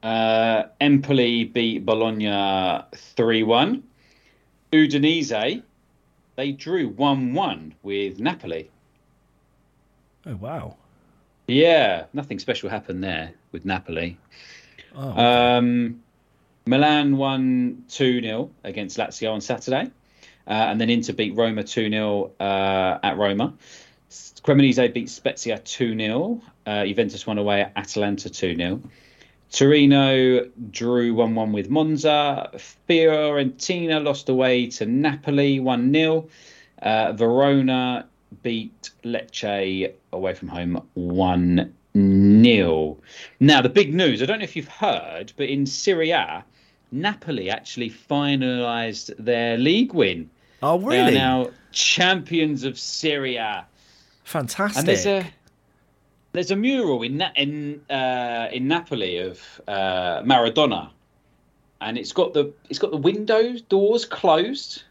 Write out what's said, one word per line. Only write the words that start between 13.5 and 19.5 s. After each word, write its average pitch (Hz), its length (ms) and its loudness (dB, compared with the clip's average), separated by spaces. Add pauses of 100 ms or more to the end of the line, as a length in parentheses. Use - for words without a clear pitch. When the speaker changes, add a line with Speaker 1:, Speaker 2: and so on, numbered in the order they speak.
Speaker 1:
with 82 120 -14
Napoli. 87 540 -6 (800)
Speaker 2:
Oh, 135 140 -10
okay. 123 460 4
Speaker 1:
Um, 120 460 0 (640)
Milan 143 500 2
won 131 720 -2
two 127 320 0
nil 113 300 -6 (140)
against 98 340 -10
Lazio 110 340 -6
on 107 80 -6
Saturday. 131 500 -4 (580)